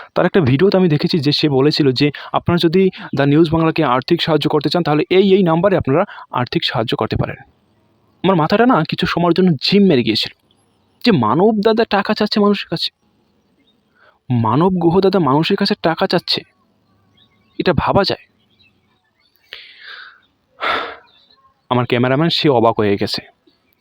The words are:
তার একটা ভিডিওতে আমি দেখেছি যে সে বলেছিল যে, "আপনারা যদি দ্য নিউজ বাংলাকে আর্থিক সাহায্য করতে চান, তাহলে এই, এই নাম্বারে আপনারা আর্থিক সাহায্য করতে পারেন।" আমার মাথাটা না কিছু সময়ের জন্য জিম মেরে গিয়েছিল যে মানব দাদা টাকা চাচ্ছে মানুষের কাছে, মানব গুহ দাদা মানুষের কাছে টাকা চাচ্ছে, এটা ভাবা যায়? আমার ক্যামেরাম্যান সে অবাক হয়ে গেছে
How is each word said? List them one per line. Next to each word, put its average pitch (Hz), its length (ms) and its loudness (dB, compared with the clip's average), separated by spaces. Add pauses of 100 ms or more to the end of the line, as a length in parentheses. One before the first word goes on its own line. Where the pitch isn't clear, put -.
(120)
তার 185 140 0
একটা 180 160 2
ভিডিওতে 147 360 2
আমি 185 120 2
দেখেছি 151 300 -2
যে 143 120 0
সে - 180 -2
বলেছিল 143 420 2
যে, 135 160 0 (240)
"আপনারা 170 260 -2
যদি 170 240 2 (340)
দ্য 139 80 0
নিউজ 147 260 4
বাংলাকে 160 340 0
আর্থিক 131 380 0
সাহায্য 151 280 0
করতে 147 200 -2
চান, 175 140 -2
তাহলে 151 260 0
এই, 190 240 4
এই 196 100 4
নাম্বারে 170 340 2
আপনারা 143 260 0 (280)
আর্থিক 127 320 -4
সাহায্য 117 320 -4
করতে 110 200 -4
পারেন।" 113 220 -6 (840)
আমার 190 120 2
মাথাটা 202 300 2
না 247 180 2
কিছু - 220 -4
সময়ের 175 320 0
জন্য 185 120 4 (120)
জিম 202 260 2
মেরে 131 160 4
গিয়েছিল 107 300 -4 (720)
যে 247 60 2
মানব 156 500 2
দাদা 226 240 0
টাকা 202 280 -2
চাচ্ছে 214 260 -2
মানুষের 202 300 0
কাছে, - 200 -6 (1400)
মানব 123 480 2
গুহ 175 220 0
দাদা 190 200 2
মানুষের 151 380 0
কাছে 202 240 -2
টাকা 170 260 -2
চাচ্ছে, - 340 -4 (1160)
এটা - 140 0
ভাবা 147 300 2
যায়? - 200 -6 (3500)
আমার 123 160 -2
ক্যামেরাম্যান 131 440 0
সে - 200 -2
অবাক 117 280 2
হয়ে 104 200 2
গেছে - 240 -6 (600)